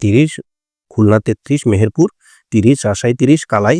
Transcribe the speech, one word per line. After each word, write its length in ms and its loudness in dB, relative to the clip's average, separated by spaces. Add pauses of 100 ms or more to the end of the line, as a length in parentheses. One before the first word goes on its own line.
তিরিশ, 300 0 (600)
খুলনা 300 2
তেত্রিশ, 460 -4
মেহেরপুর 420 0 (440)
তিরিশ, 320 2
রাজশাহী 300 -2
তিরিশ, 320 2
কালাই 340 0